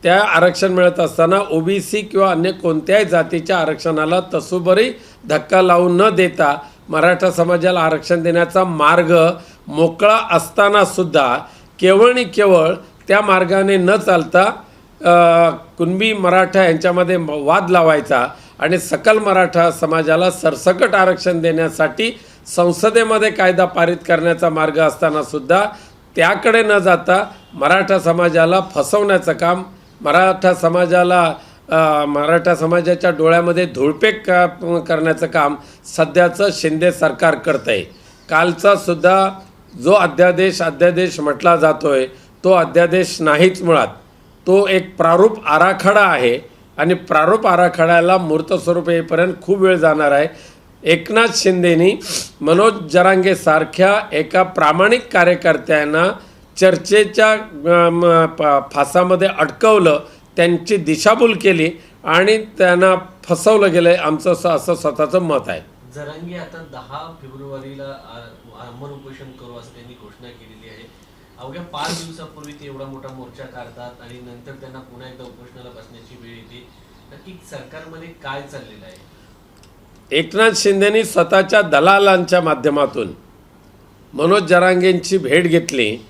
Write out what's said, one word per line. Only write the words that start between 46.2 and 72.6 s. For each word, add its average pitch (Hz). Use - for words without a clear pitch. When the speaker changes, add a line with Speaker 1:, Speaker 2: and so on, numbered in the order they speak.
Speaker 1:
आणि 160
प्रारूप 175
आराखड्याला 175
मूर्त 160
स्वरूप 170
येईपर्यंत 170
खूप 196
वेळ 190
जाणार 151
आहे. 147
एकनाथ 170
शिंदेनी 180
मनोज 180
जरांगे 185
सारख्या 185
एका 160
प्रामाणिक 208
कार्यकर्त्यांना 170
चर्चेच्या, 202
अ, 170
म, 170
प-, 143
फासामध्ये 180
अडकवलं, 156
त्यांची 175
दिशाभूल 208
केली 170
आणि 202
त्यांना 185
फसवलं 202
गेलंय, 170
आमचं 156
स-, 165
असं 170
स्वतःचं 151
मत 156
आहे. 85
Speaker 2:
जरांगे 160
आता 170
दहा 143
फेब्रुवारीला, 135
अ, 135
आमरण 123
उपोषण 135
करू 120
असं 113
त्यांनी 120
घोषणा 113
केलेली 113
आहे. 113
अवघ्या 143
पाच 165
दिवसापूर्वी 151
ते 147